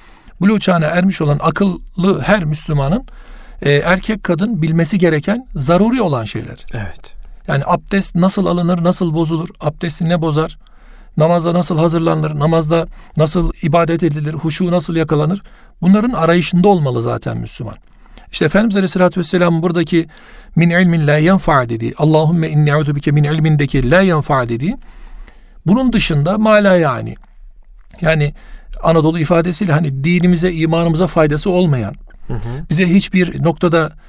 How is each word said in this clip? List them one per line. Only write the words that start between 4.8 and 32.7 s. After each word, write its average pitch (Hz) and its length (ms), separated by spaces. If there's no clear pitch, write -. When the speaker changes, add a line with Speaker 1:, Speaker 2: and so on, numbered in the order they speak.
Speaker 1:
gereken 175 560
zaruri 190 480
olan 139 220
şeyler. 113 480
Speaker 2:
Evet. - 420
Speaker 1:
Yani 139 180
abdest - 480
nasıl 185 320
alınır, 175 380
nasıl 175 300
bozulur, 165 340
abdesti 160 480
ne 170 140
bozar, 160 360
namaza 165 380
nasıl 175 240
hazırlanır, 160 600
namazda 160 480
nasıl 156 360
ibadet 165 400
edilir, 151 320
huşu 160 360
nasıl 170 260
yakalanır, 156 460
bunların 208 300
arayışında 175 580
olmalı 139 340
zaten 117 360
Müslüman. 113 360
İşte - 120
Efendimiz 202 320
Aleyhisselatü 180 440
Vesselam 170 420
buradaki 165 440
"min 170 140
ilmin 170 360
la 147 100
yenfa" 156 520
dediği, 113 300
"Allahümme 156 500
inni 151 220
e'udhu 147 260
bike 143 160
min 151 120
ilmindeki" 147 640
"la 175 100
yenfa" 147 480
dediği, 135 280
bunun 240 260
dışında 170 460
ma 220 140
la 202 240
yani, 120 380
yani 156 340
Anadolu 165 360
ifadesiyle 170 540
hani 143 320
dinimize, 175 480
imanımıza 165 540
faydası 151 440
olmayan, 147 440
Speaker 2:
Hı - 80
hı. 110 40